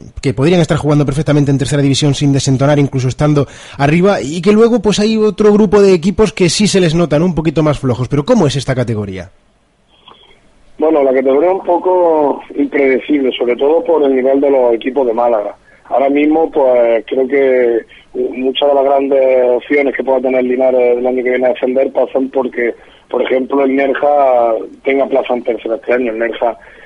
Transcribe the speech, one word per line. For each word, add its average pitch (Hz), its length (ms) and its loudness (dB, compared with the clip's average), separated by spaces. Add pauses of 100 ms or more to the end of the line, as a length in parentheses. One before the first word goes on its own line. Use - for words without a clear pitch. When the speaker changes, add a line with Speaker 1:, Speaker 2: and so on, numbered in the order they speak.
(220)
Speaker 1:
que 135 120 -2
podrían 170 260 2
estar 160 180 0
jugando 147 280 0
perfectamente 143 460 0
en 135 60 2
tercera 139 240 -2
división 139 320 0
sin 139 200 0
desentonar, 139 460 0
incluso 131 280 -2
estando 147 400 0 (300)
arriba, 170 440 2
y 156 200 -6
que 196 100 2
luego 220 300 4
pues 208 180 0
hay 220 180 0
otro 214 360 2
grupo 208 280 4
de 196 120 6
equipos 185 400 0
que 180 160 0
sí 208 180 0
se 190 140 2
les 160 120 2
notan 165 300 0
un 180 100 0
poquito 156 300 -2
más 147 160 0
flojos. 123 300 -4
Pero 147 160 -2
¿cómo 226 200 2
es 135 100 -2
esta 135 200 -4
categoría? 104 560 -6 (1500)
Speaker 2:
Bueno, 151 260 2
la 135 100 2
categoría 135 360 2
es 190 60 0
un 185 100 -8
poco 165 760 0 (140)
impredecible, 139 800 0
sobre 120 180 -2
todo 151 280 0
por 160 200 0
el 135 120 2
nivel 135 240 0
de 139 100 2
los 127 240 2
equipos 127 320 -2
de 113 80 0
Málaga. 113 420 -2 (300)
Ahora 139 240 0
mismo, 151 400 0
pues, 123 560 2
creo 131 220 -2
que 127 540 2 (320)
muchas 127 560 -2
de 139 60 2
las 135 100 2
grandes 135 720 2
opciones 143 360 -2
que 127 100 -6
pueda 131 180 0
tener 127 220 0
Linares 123 540 2
el 123 80 -4
año 127 160 -2
que 123 80 -2
viene 127 180 0
a 120 40 2
ascender 127 400 -4
pasan 131 380 -2
porque, 120 440 -4 (360)
por 120 120 -4
ejemplo, 131 420 -2
el 135 120 0
Nerja 135 800 2 (280)
tenga 135 220 0
plaza 123 280 -2
en 120 100 -4
tercera 113 320 -4
este 120 180 -4
año. 123 200 -2
El 110 60 -8
Nerja 113 380 -4 (280)